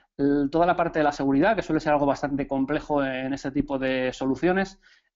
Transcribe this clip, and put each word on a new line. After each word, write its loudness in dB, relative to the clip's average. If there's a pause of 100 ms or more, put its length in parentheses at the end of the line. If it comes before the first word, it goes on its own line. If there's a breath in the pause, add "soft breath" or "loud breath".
(160 loud breath)
el, 2
toda 2
la 2
parte 0
de 4
la 4
seguridad, 2
que -4
suele 0
ser 0
algo 2
bastante -2
complejo -2
en -4
este -6
tipo -2
de 0
soluciones, -2 (380 soft breath)